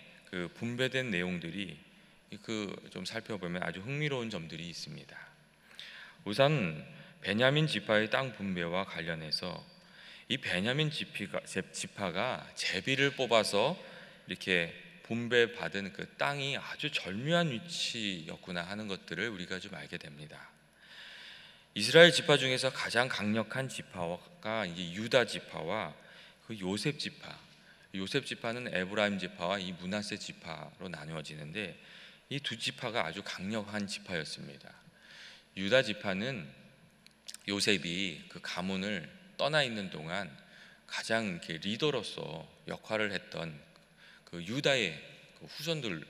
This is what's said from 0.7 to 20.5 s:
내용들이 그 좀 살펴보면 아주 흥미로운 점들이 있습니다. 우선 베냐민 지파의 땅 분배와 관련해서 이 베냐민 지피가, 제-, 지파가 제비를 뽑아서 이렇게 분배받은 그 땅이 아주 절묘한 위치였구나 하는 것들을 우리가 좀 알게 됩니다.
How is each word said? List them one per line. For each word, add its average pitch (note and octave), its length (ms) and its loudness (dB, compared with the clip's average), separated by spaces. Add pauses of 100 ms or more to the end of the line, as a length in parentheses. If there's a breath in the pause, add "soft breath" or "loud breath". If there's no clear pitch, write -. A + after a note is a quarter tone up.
내용들이 F2 680 -2 (640 loud breath)
그 G#2+ 340 -2 (140)
좀 F#2+ 160 -8
살펴보면 F2+ 560 -4
아주 E2+ 200 -2
흥미로운 C3+ 500 -2
점들이 E2 360 -6
있습니다. - 600 -10 (1000 loud breath)
우선 G#2 580 4 (380 loud breath)
베냐민 C3 460 6
지파의 G#2+ 420 4
땅 C3 240 2
분배와 F#2 520 0
관련해서 E2 800 -4 (640 loud breath)
이 B2+ 100 0
베냐민 A#2+ 520 2
지피가, - 560 -4
제-, - 260 -2
지파가 G2 840 -4
제비를 C3 560 2
뽑아서 A#2 680 6 (480 loud breath)
이렇게 F2 460 2 (300)
분배받은 A2+ 920 2
그 F2 120 -6 (120)
땅이 C#3 400 0
아주 C#3+ 340 -6
절묘한 D3+ 600 2
위치였구나 F#2 1120 -4
하는 G2+ 280 -6
것들을 F#2 400 -2
우리가 F#2 300 -6
좀 F#2 140 -10
알게 E2 240 -8
됩니다. D2+ 520 -14 (1300 loud breath)